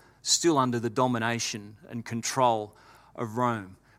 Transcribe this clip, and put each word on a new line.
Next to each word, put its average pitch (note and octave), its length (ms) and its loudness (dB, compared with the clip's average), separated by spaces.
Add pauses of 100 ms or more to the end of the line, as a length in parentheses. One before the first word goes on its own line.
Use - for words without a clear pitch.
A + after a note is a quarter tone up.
(220)
still E3 360 4
under B2 220 2
the A2+ 100 -2
domination A2+ 840 -2 (120)
and A2+ 160 -10
control A#2 720 0 (400)
of A2 220 -6
Rome. A2+ 400 -2 (220)